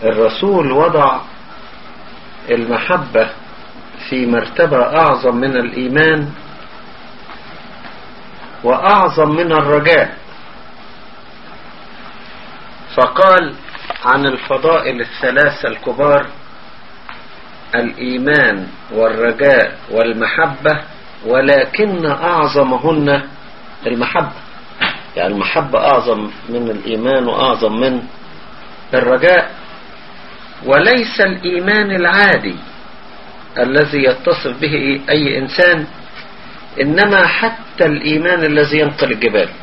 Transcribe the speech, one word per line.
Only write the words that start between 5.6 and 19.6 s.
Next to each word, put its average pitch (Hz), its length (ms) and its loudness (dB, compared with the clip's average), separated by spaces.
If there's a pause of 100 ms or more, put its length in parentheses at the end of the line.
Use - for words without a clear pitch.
وأعظم 151 680 4
من 165 220 2
الرجاء، 147 680 4 (2750)
فقال 180 580 6 (520)
عن 139 200 4
الفضائل 135 760 0
الثلاثة 135 680 0
الكبار: 139 600 0 (1500)
"الإيمان 123 920 0 (240)
والرجاء 113 840 2 (140)